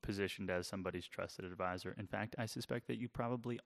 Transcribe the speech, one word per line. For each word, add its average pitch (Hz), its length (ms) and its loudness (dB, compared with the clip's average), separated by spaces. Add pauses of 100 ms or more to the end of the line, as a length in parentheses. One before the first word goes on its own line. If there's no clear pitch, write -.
positioned 98 480 2
as 90 160 4
somebody's 90 400 -2
trusted - 380 -4
advisor. 90 540 0
In 104 80 -4
fact, 104 320 0
I 113 80 2
suspect 123 420 -2
that 117 100 0
you 117 100 -2
probably 120 580 0